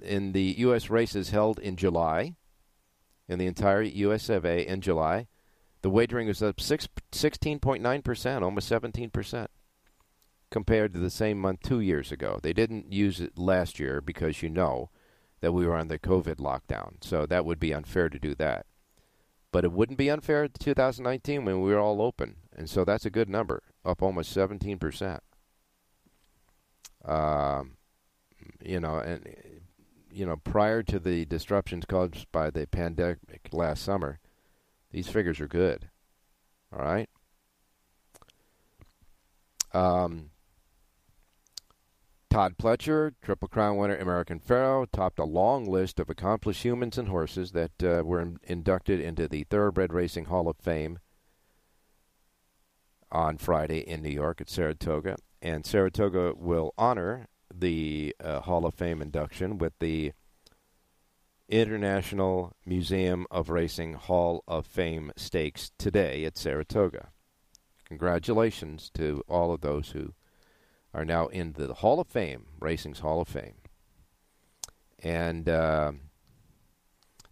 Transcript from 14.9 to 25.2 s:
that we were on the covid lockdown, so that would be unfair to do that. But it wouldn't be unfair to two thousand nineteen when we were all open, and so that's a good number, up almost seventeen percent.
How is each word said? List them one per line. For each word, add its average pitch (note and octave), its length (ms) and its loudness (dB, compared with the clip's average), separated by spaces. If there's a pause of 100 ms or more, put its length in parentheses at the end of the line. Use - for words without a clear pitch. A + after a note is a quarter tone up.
that E2+ 120 2
we F2 140 4
were E2+ 80 2
on D#2+ 140 -2
the D#2 100 -4
covid E2+ 380 2
lockdown, C2 680 -6
so D#2 220 0
that E2 220 4
would E2 120 0
be D#2 140 0
unfair D2+ 380 2
to C#2+ 80 -8
do D2 160 -4
that. C#2 320 -2 (840)
But F2+ 140 4
it F2 80 2
wouldn't A2+ 240 2
be C#3 140 4
unfair D3+ 360 2
to - 120 -8
two C#3+ 160 2
thousand B2+ 300 2
nineteen C3 420 -2
when F#2+ 160 2
we G2 100 4
were G#2 80 6
all G#2 220 4
open, C2 340 -2 (180)
and - 140 -8
so F#2 160 2
that's G2+ 220 2
a G#2 40 -4
good G#2+ 200 2
number, G2 320 -2 (200)
up F2+ 200 -2
almost F#2 300 0
seventeen G2 460 0
percent. E2+ 440 -4 (1800)